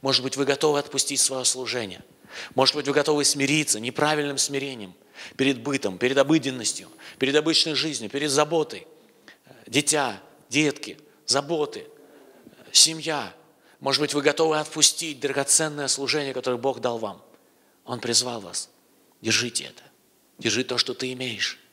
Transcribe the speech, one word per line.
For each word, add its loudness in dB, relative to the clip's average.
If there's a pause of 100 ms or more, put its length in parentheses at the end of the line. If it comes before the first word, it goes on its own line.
Может 0
быть, -6
вы 0
готовы 2
отпустить -2
своё 0
служение. -4 (500)
Может 4
быть, -2
вы 0
готовы 4
смириться 2
неправильным 0
смирением -4 (440)
перед 2
бытом, -2
перед 2
обыденностью, 2 (280)
перед 2
обычной 2
жизнью, -4
перед -2
заботой. 0 (800)
Дитя, 0 (280)
детки, 0 (260)
заботы, -2 (840)
семья. 2 (460)
Может 0
быть, 0
вы 0
готовы 4
отпустить 0
драгоценное 0
служение, -2
которое -2
Бог -2
дал 0
вам. -8 (640)
Он -8
призвал -2
вас. -10 (520)
Держите -2
это. -18 (540)
Держи -2
то, -4
что -2
ты -6
имеешь. -6 (160)